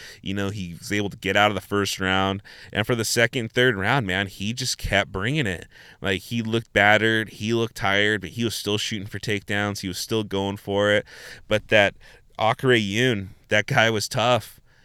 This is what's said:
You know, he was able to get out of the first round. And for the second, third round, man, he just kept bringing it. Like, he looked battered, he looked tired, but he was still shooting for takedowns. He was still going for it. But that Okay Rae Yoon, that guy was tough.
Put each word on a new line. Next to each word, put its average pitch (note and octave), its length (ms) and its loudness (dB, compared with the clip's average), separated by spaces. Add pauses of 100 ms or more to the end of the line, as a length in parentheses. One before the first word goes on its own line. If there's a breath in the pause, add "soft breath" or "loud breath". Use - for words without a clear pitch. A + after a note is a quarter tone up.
(220 loud breath)
You F#2+ 100 -6
know, G2 180 -2
he F2+ 280 -10
was - 140 -8
able G#2 180 0
to - 60 -16
get F#2+ 200 -2
out G#2 140 6
of G2+ 60 -4
the F#2 40 -4
first - 380 -2
round. F#2+ 420 0 (320 loud breath)
And G#2 140 -2
for B2+ 80 2
the A2+ 100 -2
second, A#2 460 0
third B2 260 2
round, G#2+ 300 0
man, F#2 220 -2
he G2+ 240 -6
just B2 260 -6
kept G2 320 0
bringing A2+ 380 -2
it. E2+ 180 -8 (340 loud breath)
Like, F#2+ 200 -2
he A#2 200 -6
looked A2 320 -4
battered, G#2+ 580 4
he G#2+ 220 -6
looked A#2 220 -2
tired, G#2 460 0
but F#2 100 -12
he A2+ 140 -6
was A2 100 -2
still G#2 240 -4
shooting G#2+ 300 -6
for G#2 100 -10
takedowns. G#2 600 -4
He F#2+ 80 -6
was F2 100 -6
still A2 240 -2
going G2 340 -4
for G2+ 360 0
it. G#2 120 2 (440 loud breath)
But G#2+ 180 0
that G2+ 300 4 (420 loud breath)
Okay A2 300 0
Rae A#2+ 120 6
Yoon, G#2 500 -2 (180)
that G#2+ 180 2
guy A2+ 240 4
was G#2+ 160 -2
tough. A#2 540 0 (240 soft breath)